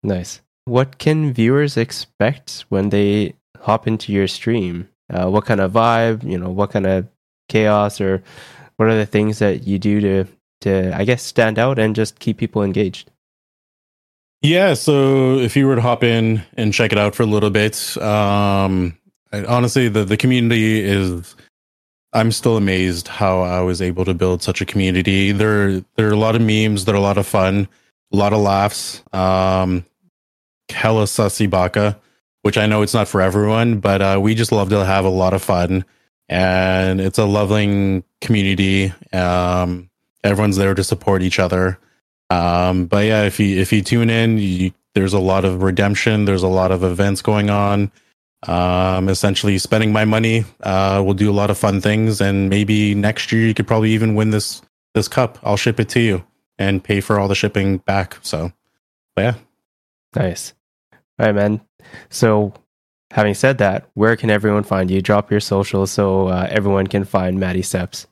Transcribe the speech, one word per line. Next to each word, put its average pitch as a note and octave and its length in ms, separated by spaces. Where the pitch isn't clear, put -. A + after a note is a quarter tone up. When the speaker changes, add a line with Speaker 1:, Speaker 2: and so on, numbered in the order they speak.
Speaker 1:
Nice. F#2 380
What B2+ 340
can D#3 340
viewers C3+ 440
expect - 920
when G2 200
they G2+ 440
hop - 300
into A2 240
your G2 160
stream? F#2 600
Uh, F2+ 180
what G#2 180
kind G#2+ 140
of F#2+ 120
vibe, A2+ 580
you F#2 80
know, F2+ 120
what G2 200
kind G2 160
of F#2+ 220
chaos, G#2 500
or F#2+ 220
what A2 120
are A2+ 80
the G#2+ 120
things G#2+ 320
that G2 260
you G2 140
do G#2 220
to, G2 240
to, F#2 340
I G2 100
guess, B2 180
stand A2 340
out B2+ 220
and A2 160
just A2 240
keep A2 180
people A2 240
engaged? G2 480
Speaker 2:
Yeah, F3 320
so C3+ 640
if A#2+ 160
you C#3 100
were C3+ 100
to A#2 60
hop A#2+ 220
in A2+ 400
and A2 200
check A2+ 180
it G#2 80
out G#2 160
for A#2+ 80
a A2 40
little G#2 220
bit, G#2+ 480
um, G2+ 960
I, G2+ 120
honestly, B2 420
the, G#2 180
the G#2 120
community A#2 640
is, F#2+ 540
I'm A2+ 180
still A2+ 260
amazed F#2 500
how F#2 340
I F2+ 200
was F2+ 200
able F2+ 240
to F#2 80
build F2+ 300
such - 180
a F#2+ 40
community. F#2+ 680
There, G2+ 480
there A2 140
are G#2 40
a G#2 40
lot A2 180
of A#2 60
memes, G#2+ 440
there A2 80
are G2+ 40
a G2 40
lot G2 160
of G2 80
fun, G2 420
a - 40
lot G2+ 180
of G#2+ 80
laughs, G2+ 640
um, F#2 720
hella A2 340
sussy G#2 460
baka, G2 500
which G#2 160
I G#2+ 80
know G#2+ 160
it's G#2 120
not G#2+ 140
for G2 140
everyone, G#2+ 580
but, G2 220
uh, G2 200
we G#2+ 140
just A2+ 160
love G2+ 180
to G2+ 140
have F#2+ 220
a F#2+ 40
lot F#2 240
of F#2+ 80
fun, F#2 440
and F#2 720
it's F#2+ 200
a A2 60
loving G2+ 760
community. G2 680
Um, F2+ 760
everyone's G#2 340
there G2 160
to F#2+ 100
support F#2+ 380
each F#2 180
other. F#2 380
Um, F2+ 560
but G2+ 200
yeah, G#2+ 180
if G2 160
you, G2 200
if F#2+ 140
you G#2 80
tune A2+ 280
in, A2+ 280
you, F#2 340
there's F#2+ 180
a G2+ 60
lot F#2+ 260
of F#2 180
redemption, G2+ 640
there's F#2+ 180
a F#2+ 40
lot F#2 240
of F#2 120
events G2 380
going G#2 280
on. G2+ 420
Um, F#2 600
essentially G2 520
spending A2 320
my G#2+ 140
money, A2+ 400
uh, G2 420
we'll G2 80
do G#2 160
a G2+ 40
lot G2+ 180
of F#2+ 60
fun G2 240
things, G#2+ 400
and G2 280
maybe G#2 460
next G#2 360
year A2+ 140
you A2 80
could A2 140
probably A2 240
even A2 240
win G#2+ 160
this, - 300
this A2 120
cup. - 360
I'll G#2 140
ship A2+ 220
it G#2 100
to - 100
you G#2 260
and G2 260
pay G2+ 180
for G#2 180
all G2+ 80
the G2 80
shipping G2 440
back. G2 440
So, E2 280
but F#2+ 60
yeah. A#2 120
Speaker 1:
Nice. - 380
All A2 80
right, G#2 80
man. G#2 260
So, G#2+ 440
having G#2 240
said C3 240
that, G2+ 340
where A2 220
can A2 160
everyone G#2 320
find F#2+ 260
you? F#2+ 140
Drop G2+ 260
your G#2 100
socials G2 520
so, F#2+ 380
uh, F2+ 200
everyone G2 380
can G2 160
find F#2 360
Matty F#2 220
Seps. - 500